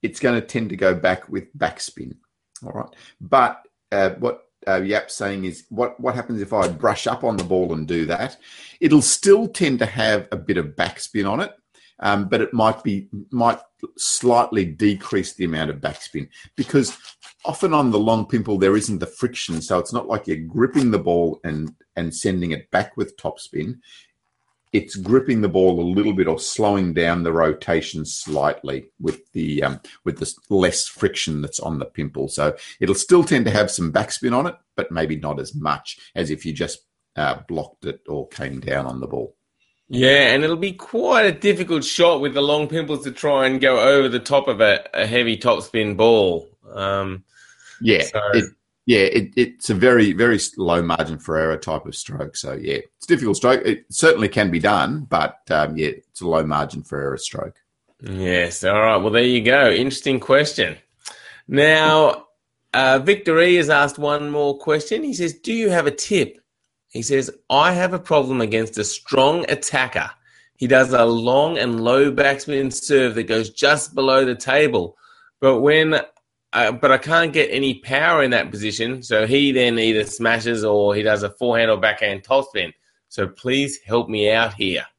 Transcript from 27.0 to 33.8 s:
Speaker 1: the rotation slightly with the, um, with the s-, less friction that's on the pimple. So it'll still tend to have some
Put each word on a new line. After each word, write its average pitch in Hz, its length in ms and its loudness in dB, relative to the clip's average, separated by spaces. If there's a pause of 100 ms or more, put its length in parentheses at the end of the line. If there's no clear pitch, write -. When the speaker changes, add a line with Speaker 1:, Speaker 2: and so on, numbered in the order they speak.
Speaker 1:
the 82 100 -2
rotation 80 720 -2
slightly 71 960 -6
with - 320 -8
the, 76 320 -4
um, 69 180 -4 (220)
with 73 160 -6
the 80 80 -6
s-, - 80 -14 (120)
less 92 400 0
friction - 540 -4
that's 71 180 -8
on 80 200 -6
the 64 60 -8
pimple. 71 420 -8
So 76 280 -2 (240)
it'll 92 140 2
still 175 300 4
tend 139 220 2
to 110 60 0
have 104 200 2
some 82 200 -4